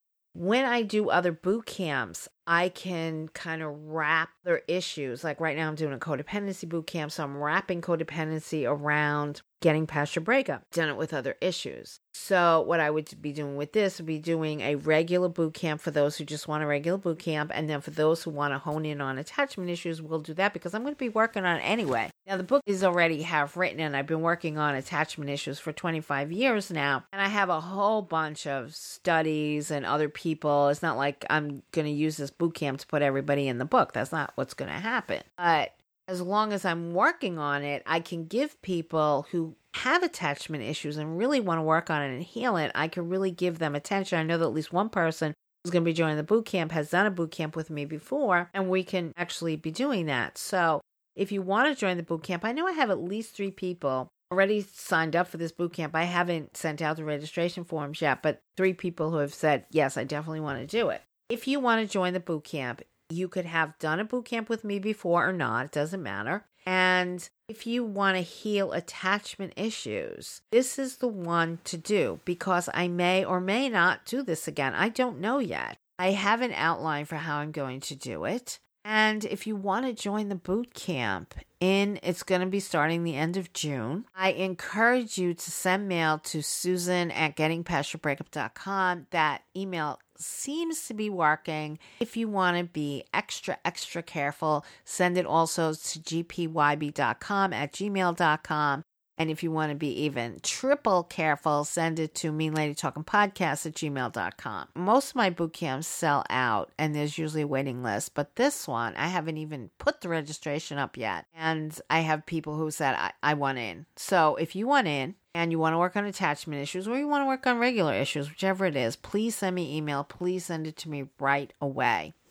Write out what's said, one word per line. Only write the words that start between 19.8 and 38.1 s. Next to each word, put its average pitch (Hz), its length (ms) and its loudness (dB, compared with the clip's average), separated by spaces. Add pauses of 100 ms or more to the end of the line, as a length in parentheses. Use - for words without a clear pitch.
we'll 160 200 -4
do 156 140 -10
that 196 180 2
because - 200 -8
I'm 220 120 -4
gonna 294 100 -6
be 254 140 -4
working 220 360 0
on 170 120 4
it - 60 -2
anyway. 147 480 0 (160)
Now, 190 100 -2
the 190 80 -2
book 277 220 4
is 196 180 2
already 170 380 4
half 156 340 0
written, 170 240 0
and 147 160 0
I've 139 100 -2
been 160 140 -2
working 165 380 0
on 147 160 2
attachment 147 560 -2
issues 143 280 -6
for 156 140 -6
twenty-five 151 580 -2
years 214 400 0
now. 143 420 0
And 196 80 -4
I 196 80 2
have 202 200 2
a 160 120 2
whole 196 420 2
bunch 156 440 -4
of 139 280 -4
studies 151 960 0
and 139 140 -2
other 147 220 2
people. 147 600 2
It's 147 140 2
not 156 140 0
like 139 340 0
I'm 147 320 0 (100)
gonna 151 160 0
use 151 300 0
this 143 120 -6
boot 170 240 0
camp 135 260 -2
to - 60 -16
put 151 140 0
everybody 139 480 2
in 123 100 0
the 131 60 -2
book. 190 280 4
That's 127 200 -2
not 156 220 -4
what's - 200 -4
gonna 95 260 -6
happen. 220 420 -4 (160)
But 165 340 2 (360)
as 180 120 -4
long 208 320 2
as 196 120 0
I'm 170 300 -2
working 208 440 2
on 143 240 0
it, 143 220 -4
I 165 160 0
can 165 260 -6